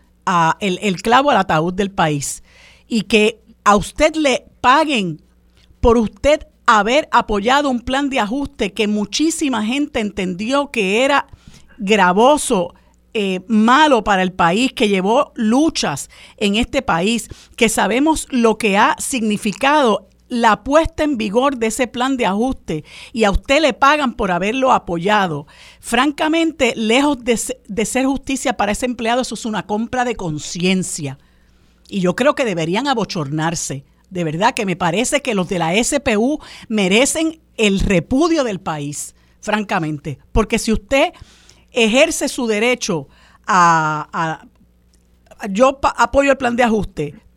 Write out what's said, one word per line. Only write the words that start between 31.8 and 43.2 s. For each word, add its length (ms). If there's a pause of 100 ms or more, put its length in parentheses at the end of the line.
Y 100
yo 160
creo 200
que 100
deberían 420
abochornarse. 960 (260)
De 140
verdad 300
que 120
me 120
parece 440
que 140
los 140
de 100
la 140
S 260
P 160
U 240 (300)
merecen 720 (160)
el 240
repudio 640
del 160
país, 520 (280)
francamente. 800 (120)
Porque 260
si 140
usted 400 (640)
ejerce 560
su 180
derecho 640 (360)